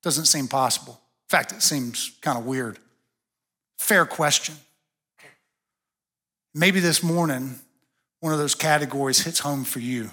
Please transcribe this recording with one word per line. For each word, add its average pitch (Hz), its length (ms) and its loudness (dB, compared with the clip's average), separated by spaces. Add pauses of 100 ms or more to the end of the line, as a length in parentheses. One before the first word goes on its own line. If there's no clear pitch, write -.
Doesn't 156 220 0
seem 143 220 2
possible. 127 460 0
In - 360 -20
fact, - 220 2
it - 100 -6
seems 127 500 -2 (100)
kind 135 160 -2
of 117 80 -6
weird. 127 340 -6 (960)
Fair 180 280 4
question. 156 520 0 (2000)
Maybe 185 260 4
this 170 240 2
morning, 147 560 0 (600)
one 160 120 -2
of 151 80 0
those 147 160 0
categories 139 680 2
hits 165 180 -2
home 139 260 -4
for 127 140 -6
you. 120 340 -6